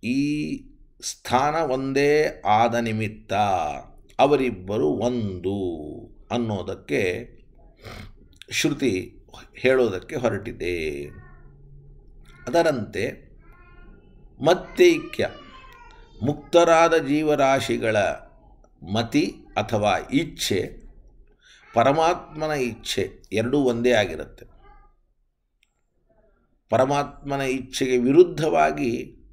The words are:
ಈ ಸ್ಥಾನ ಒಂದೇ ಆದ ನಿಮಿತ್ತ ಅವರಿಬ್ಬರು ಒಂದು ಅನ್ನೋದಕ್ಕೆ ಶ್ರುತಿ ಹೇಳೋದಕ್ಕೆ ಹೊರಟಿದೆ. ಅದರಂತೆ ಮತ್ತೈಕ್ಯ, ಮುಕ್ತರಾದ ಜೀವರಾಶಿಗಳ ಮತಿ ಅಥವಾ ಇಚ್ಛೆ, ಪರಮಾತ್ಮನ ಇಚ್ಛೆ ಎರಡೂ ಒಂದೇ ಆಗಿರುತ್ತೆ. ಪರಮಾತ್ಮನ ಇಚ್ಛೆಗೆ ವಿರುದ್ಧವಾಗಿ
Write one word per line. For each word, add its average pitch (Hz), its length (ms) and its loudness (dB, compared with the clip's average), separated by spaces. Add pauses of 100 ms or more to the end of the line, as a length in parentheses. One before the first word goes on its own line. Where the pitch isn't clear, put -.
ಈ 131 120 -2 (840)
ಸ್ಥಾನ 139 520 -2 (140)
ಒಂದೇ 139 600 2 (200)
ಆದ 113 300 4
ನಿಮಿತ್ತ 110 520 -4 (840)
ಅವರಿಬ್ಬರು 127 720 2 (120)
ಒಂದು 101 680 -4 (600)
ಅನ್ನೋದಕ್ಕೆ 107 1000 -4 (1200)
ಶ್ರುತಿ - 680 -4 (400)
ಹೇಳೋದಕ್ಕೆ 123 580 0
ಹೊರಟಿದೆ. 87 920 -6 (1300)
ಅದರಂತೆ 127 920 -2 (1080)
ಮತ್ತೈಕ್ಯ, 165 920 2 (920)
ಮುಕ್ತರಾದ 165 840 4
ಜೀವರಾಶಿಗಳ 135 920 2 (840)
ಮತಿ 117 680 -2 (100)
ಅಥವಾ 101 560 0
ಇಚ್ಛೆ, - 680 -4 (920)
ಪರಮಾತ್ಮನ 156 880 0
ಇಚ್ಛೆ - 720 -6
ಎರಡೂ 123 300 0
ಒಂದೇ 120 300 2
ಆಗಿರುತ್ತೆ. 87 520 -4 (2250)
ಪರಮಾತ್ಮನ 139 680 0 (100)
ಇಚ್ಛೆಗೆ 127 480 -2
ವಿರುದ್ಧವಾಗಿ 147 1160 2 (160)